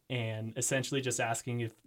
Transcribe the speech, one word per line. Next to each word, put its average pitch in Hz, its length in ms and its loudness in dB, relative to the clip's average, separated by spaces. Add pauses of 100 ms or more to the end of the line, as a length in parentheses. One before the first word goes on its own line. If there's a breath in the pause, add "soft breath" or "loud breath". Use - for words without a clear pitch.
and 110 480 -2
essentially 135 440 2
just 127 180 0
asking 120 400 0
if 113 140 -2 (140)